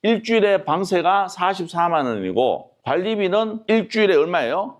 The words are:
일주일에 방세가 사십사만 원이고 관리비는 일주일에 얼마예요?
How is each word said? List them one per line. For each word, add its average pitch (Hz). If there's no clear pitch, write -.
일주일에 214
방세가 180
사십사만 170
원이고 104
관리비는 208
일주일에 214
얼마예요? 165